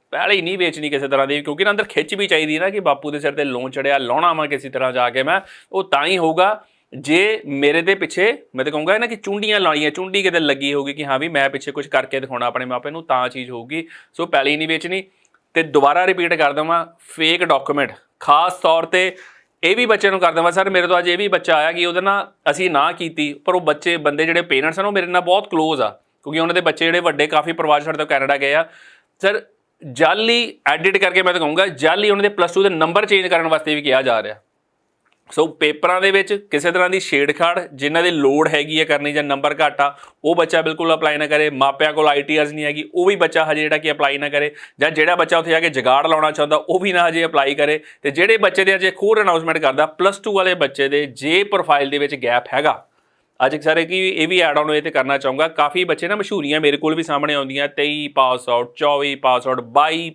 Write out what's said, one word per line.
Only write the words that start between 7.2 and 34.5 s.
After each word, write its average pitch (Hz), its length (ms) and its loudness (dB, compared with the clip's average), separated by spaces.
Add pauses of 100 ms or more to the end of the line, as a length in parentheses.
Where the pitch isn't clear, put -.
ਮੇਰੇ 143 340 0
ਦੇ 185 140 0
ਪਿੱਛੇ, 185 300 -2 (300)
ਮੈਂ 131 100 -2
ਤਾਂ 147 60 -6
ਕਹੂੰਗਾ 156 260 0
ਨਾ 233 100 -2
ਕਿ 226 80 -8
ਚੁੰਡੀਆਂ 208 440 -2
ਲਾਈਆਂ, 151 320 0
ਚੁੰਡੀ 185 320 -4
ਕਿਤੇ 175 160 2
ਲੱਗੀ 139 340 0
ਹੋਊਗੀ 143 200 -4
ਕਿ 147 120 -8
ਹਾਂ 135 140 0
ਵੀ 156 100 -4
ਮੈਂ 139 200 2
ਪਿੱਛੇ 139 220 -10
ਕੁਝ 143 160 -8
ਕਰਕੇ 131 320 -2
ਦਿਖਾਉਣਾ 127 260 -6
ਆਪਣੇ 123 200 -4
ਮਾਪੇ 127 240 -6
ਨੂੰ, 160 140 -12
ਤਾਂ 127 260 0
ਚੀਜ਼ 127 220 -12
ਹੋਊਗੀ। 135 360 -10 (260)
ਸੋ 170 120 -6
ਪਹਿਲੇ 147 260 2
ਹੀ 151 60 0
ਨਹੀਂ 156 100 -4
ਵੇਚਣੀ। 170 360 -4 (520)
ਤੇ 165 80 2
ਦੁਬਾਰਾ 147 440 4
ਰਿਪੀਟ 175 260 0
ਕਰ 147 200 2
ਦੇਵਾਂ, 160 320 0 (300)
ਫੇਕ 165 280 0
ਡਾਕੂਮੈਂਟ, 143 500 0 (260)
ਖਾਸ 165 380 2
ਤੌਰ 165 280 2
ਤੇ 185 300 0 (480)
ਇਹ 175 120 2
ਵੀ 247 100 0
ਬੱਚੇ 208 240 2
ਨੂੰ 190 100 0
ਕਰ 170 120 4
ਦੇਵਾਂ, 165 200 2
ਸਰ 190 180 0
ਮੇਰੇ 180 180 2
ਤੋਂ 175 120 4
ਅੱਜ 175 100 -2
ਇਹ 175 80 2
ਵੀ 202 100 -2
ਬੱਚਾ 185 280 0
ਆਇਆ 156 160 2
ਕਿ 175 140 -2
ਉਹਦੇ 175 160 -2
ਨਾਲ 196 300 -2 (200)
ਅਸੀਂ 175 200 0
ਨਾ 151 200 2
ਕੀਤੀ, 156 420 -6
ਪਰ 180 220 -2
ਉਹ 180 60 0
ਬੱਚੇ, 156 360 0
ਬੰਦੇ 147 280 0
ਜਿਹੜੇ 165 160 0
ਪੇਰੈਂਟਸ 160 380 0
ਹਨ 196 60 0
ਉਹ 208 60 -2
ਮੇਰੇ 185 160 -2
ਨਾਲ 180 140 2
ਬਹੁਤ 180 280 0
ਕਲੋਜ਼ 160 320 0
ਆ, 107 80 0 (360)
ਕਿਉਂਕਿ 156 140 -4
ਉਹਨਾਂ 165 160 0
ਦੇ 180 60 2
ਬੱਚੇ 165 240 0
ਜਿਹੜੇ 170 140 2
ਵੱਡੇ 151 280 0
ਕਾਫੀ 156 260 0
ਪਰਿਵਾਰ 151 280 2
ਛੱਡ 151 160 -6
ਕੇ 151 80 -2
ਕੈਨੇਡਾ 139 320 0
ਗਏ 139 160 0
ਆ। 160 140 0 (540)
ਸਰ 196 200 0 (400)
ਜਾਲੀ 202 760 0 (100)
ਐਡਿਟ 165 300 2
ਕਰਕੇ 185 240 2
ਮੈਂ 180 120 2
ਤਾਂ 180 60 0
ਕਹੂੰਗਾ 165 280 0
ਜਾਲੀ 170 420 0
ਉਹਨਾਂ 202 140 2
ਦੇ 208 60 4
ਪਲੱਸ 175 240 0
ਟੂ 190 100 2
ਦੇ 196 60 4
ਨੰਬਰ 170 360 0
ਚੇਂਜ 190 220 2
ਕਰਨ 165 200 2
ਵਾਸਤੇ 156 280 0
ਵੀ 147 60 -4
ਕਿਹਾ 135 200 2
ਜਾ 117 220 0
ਰਿਹਾ। 104 160 -12 (880)